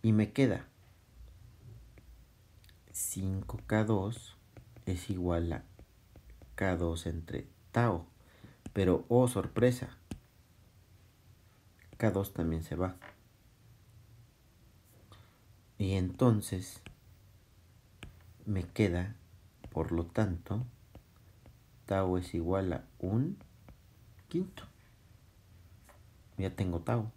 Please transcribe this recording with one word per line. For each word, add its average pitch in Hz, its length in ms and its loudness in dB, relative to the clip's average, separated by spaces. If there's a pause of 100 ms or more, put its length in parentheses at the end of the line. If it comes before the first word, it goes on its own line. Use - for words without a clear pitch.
Y 113 100 6
me 107 200 4
queda 123 360 2 (2250)
cinco 95 760 -4
K 107 180 4
dos 107 520 -2 (480)
es 90 240 -4
igual 87 440 0
a - 120 -8 (880)
K 92 220 2
dos 82 300 -2
entre 82 400 -6 (240)
tau. 110 360 2 (680)
Pero, 92 340 4
oh, 123 180 8
sorpresa, 123 680 0 (2000)
K 110 140 4
dos 98 240 -2
también 80 280 -2
se 80 140 -8
va. 92 200 -2 (2750)
Y 95 160 0
entonces 95 880 0 (1600)
me 95 200 -2
queda, 92 520 0 (540)
por 80 220 -2
lo 85 120 0
tanto, 101 600 -2 (1200)
tau 95 320 2
es - 160 -6
igual 90 400 0
a - 100 -6 (140)
un 123 400 0 (880)
quinto. - 360 -4 (1700)
Ya 95 160 -2
tengo 90 260 0
tau. 113 360 0